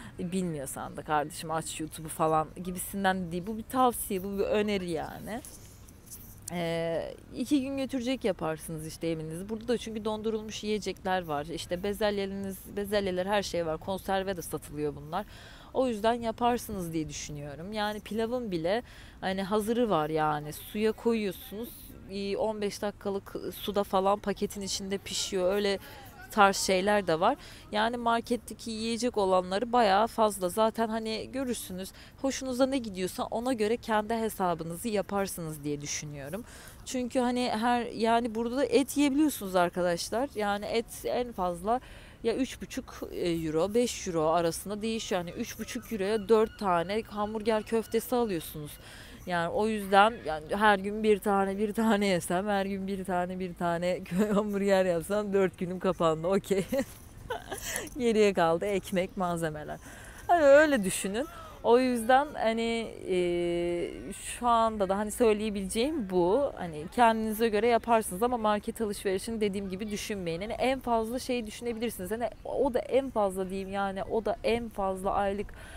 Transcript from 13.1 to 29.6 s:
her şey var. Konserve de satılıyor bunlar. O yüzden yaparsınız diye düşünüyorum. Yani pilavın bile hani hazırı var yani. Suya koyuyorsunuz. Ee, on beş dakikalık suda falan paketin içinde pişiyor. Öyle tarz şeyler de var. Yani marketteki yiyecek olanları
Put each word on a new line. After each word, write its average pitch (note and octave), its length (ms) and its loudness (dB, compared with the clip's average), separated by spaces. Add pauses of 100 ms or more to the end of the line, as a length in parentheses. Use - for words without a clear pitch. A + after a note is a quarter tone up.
her G3+ 180 2
şey E3+ 220 -2
var. D#3+ 120 -2
Konserve F#3+ 600 -2
de E3 40 -6
satılıyor D3 540 -4
bunlar. D#3 300 -6 (480)
O C4 140 2
yüzden A3+ 260 2
yaparsınız A3+ 800 0
diye D#3 160 -2
düşünüyorum. D3 640 -10
Yani G#3+ 260 -2
pilavın A3+ 520 -2
bile F3+ 320 0 (380)
hani F#3+ 220 -2
hazırı G#3+ 460 2
var D#3 200 2
yani. D3+ 440 0
Suya G#3+ 380 0
koyuyorsunuz. G#3+ 800 -2 (400)
Ee, G3 280 -4
on G#3+ 240 0
beş G3+ 200 -4
dakikalık G3+ 540 -4 (200)
suda G3+ 280 -2
falan G3 360 4
paketin G3+ 420 -4
içinde G3 360 -4
pişiyor. F#3+ 560 0
Öyle G3+ 260 2 (520)
tarz G3 260 8
şeyler G3 500 2
de D#3+ 120 4
var. A3 160 4 (360)
Yani A3+ 260 0
marketteki A#3 720 -2
yiyecek A3+ 460 -2
olanları F#3+ 540 2